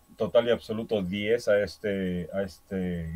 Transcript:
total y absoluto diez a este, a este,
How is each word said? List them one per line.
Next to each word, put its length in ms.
total 320
y 20
absoluto 520
diez 440
a 160
este, 720
a 80
este, 720